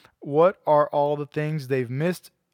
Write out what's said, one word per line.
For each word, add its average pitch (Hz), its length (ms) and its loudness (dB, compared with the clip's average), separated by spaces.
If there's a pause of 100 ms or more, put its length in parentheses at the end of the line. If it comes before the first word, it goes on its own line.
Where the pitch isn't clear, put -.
(180)
"What 165 480 2
are 147 220 4
all 147 260 0
the 147 120 -8
things 151 420 -6
they've 127 220 -2
missed 160 420 -4 (220)